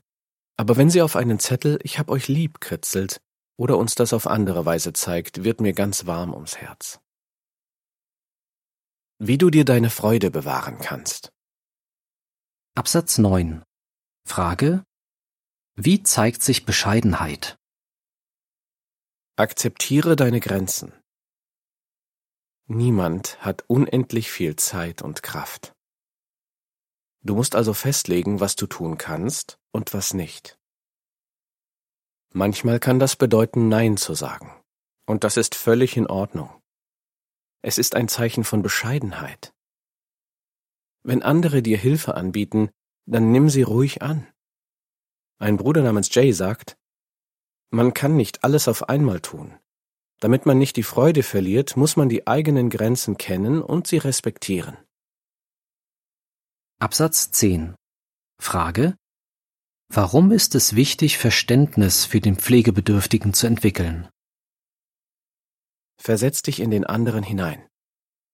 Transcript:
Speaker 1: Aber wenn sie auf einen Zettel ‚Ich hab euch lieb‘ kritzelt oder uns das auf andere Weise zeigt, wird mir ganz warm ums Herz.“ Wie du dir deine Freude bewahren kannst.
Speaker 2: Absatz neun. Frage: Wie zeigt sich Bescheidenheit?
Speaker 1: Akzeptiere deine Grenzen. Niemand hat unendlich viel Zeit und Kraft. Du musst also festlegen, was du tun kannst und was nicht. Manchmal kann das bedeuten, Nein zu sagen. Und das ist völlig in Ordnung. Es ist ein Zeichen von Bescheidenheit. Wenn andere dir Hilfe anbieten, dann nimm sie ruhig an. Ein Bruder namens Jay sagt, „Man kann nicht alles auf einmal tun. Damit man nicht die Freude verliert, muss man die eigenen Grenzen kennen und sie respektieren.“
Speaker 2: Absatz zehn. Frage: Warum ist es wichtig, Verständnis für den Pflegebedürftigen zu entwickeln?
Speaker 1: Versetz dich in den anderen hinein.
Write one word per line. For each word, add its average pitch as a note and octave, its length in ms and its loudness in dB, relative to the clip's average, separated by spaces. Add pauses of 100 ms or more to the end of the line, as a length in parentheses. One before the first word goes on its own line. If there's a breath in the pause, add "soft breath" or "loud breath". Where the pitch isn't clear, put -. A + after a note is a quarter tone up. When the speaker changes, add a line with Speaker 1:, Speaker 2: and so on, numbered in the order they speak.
(580)
Speaker 1:
Aber A2+ 200 2
wenn D3 140 6
sie F3 100 6
auf D#3+ 140 0
einen A#2 240 0
Zettel D3 420 -2
‚Ich - 160 -10
hab D3 140 -4
euch C3+ 160 -4
lieb‘ D#3 340 -2
kritzelt - 580 -6 (380)
oder A#2+ 220 2
uns A2+ 160 -2
das A#2+ 180 0
auf A2+ 140 -2
andere F#2 400 0
Weise E2 260 -2
zeigt, F2 500 -6
wird A2+ 160 -2
mir G2+ 140 0
ganz G2 320 -4
warm F2 300 -6
ums - 220 -14
Herz.“ - 440 -16 (2250)
Wie A#2 220 0
du F3+ 100 6
dir D3+ 160 6
deine A#2+ 240 4
Freude G#2 400 2
bewahren C#2 480 -6
kannst. - 560 -10 (1400)
Speaker 2:
Absatz - 420 -2
neun. F2+ 460 2 (600)
Frage: C#3 600 -2 (920)
Wie F#3 280 2
zeigt A#2 400 0
sich - 200 0
Bescheidenheit? G2 960 -2 (1800)
Speaker 1:
Akzeptiere C#3 800 0
deine B2 240 2
Grenzen. - 540 -6 (1700)
Niemand G#2 760 -2
hat - 240 -6
unendlich A#2+ 640 0
viel D#2 240 -4
Zeit E2+ 460 -6
und - 220 -12
Kraft. - 500 -14 (1500)
Du G2+ 120 -2
musst A#2+ 200 -2
also A2 180 2
festlegen, G2 640 -2
was G2 160 -2
du G2+ 120 -6
tun D#2+ 300 -8
kannst - 640 -8 (120)
und A2 220 -8
was G2 200 -6
nicht. - 440 -10 (1800)
Manchmal G#2 460 0
kann B2+ 200 2
das C3+ 160 2
bedeuten, A2+ 520 2
Nein A2 300 2
zu - 160 -6
sagen. D2+ 400 -10 (520)
Und G#2+ 180 -4
das G#2+ 120 0
ist A#2 200 0
völlig A#2+ 420 2
in A2+ 100 0
Ordnung. F#2+ 540 -6 (1040)
Es A#2 160 -4
ist - 160 0
ein A#2 120 0
Zeichen A#2 360 -2
von A2 180 -2
Bescheidenheit. G#2 920 -6 (1500)
Wenn B2+ 200 0
andere D3 380 2
dir A2 160 0
Hilfe C#3 380 -2
anbieten, G#2 540 -2 (360)
dann A2+ 260 2
nimm C#3+ 180 6
sie C3+ 140 4
ruhig A#2+ 380 0
an. D3 260 -6 (1120)
Ein G#2 180 0
Bruder C#3+ 240 2
namens G#2+ 320 2
Jay C#3 180 6
sagt, F#2+ 460 -4 (920)
„Man A#2+ 220 4
kann D3 220 2
nicht - 280 0
alles C#3+ 240 2
auf - 220 -2
einmal B2+ 300 0
tun. - 400 -16 (600)
Damit A#2 260 2
man C3 140 6
nicht C#3 160 0
die A#2 80 -2
Freude C#3+ 400 2
verliert, G2+ 520 -2
muss D3 200 2
man C#3 140 4
die - 180 -2
eigenen C#3 420 2
Grenzen A2 480 -2
kennen G#2+ 460 -2
und E3+ 240 -4
sie E3 100 0
respektieren.“ G2 800 -4 (2000)
Speaker 2:
Absatz - 520 0
zehn. F2 440 0 (640)
Frage: F#2+ 560 -2 (920)
Warum A#2 420 4
ist - 220 2
es A#2+ 220 2
wichtig, C#3+ 420 2
Verständnis A#2+ 880 2
für G#2+ 160 2
den G2 140 2
Pflegebedürftigen G#2 960 2
zu - 140 2
entwickeln? F2 600 0 (1900)
Speaker 1:
Versetz A2+ 460 0
dich - 160 -6
in A2 100 -2
den G#2 160 0
anderen A2 380 -2
hinein. F#2+ 440 -6 (680)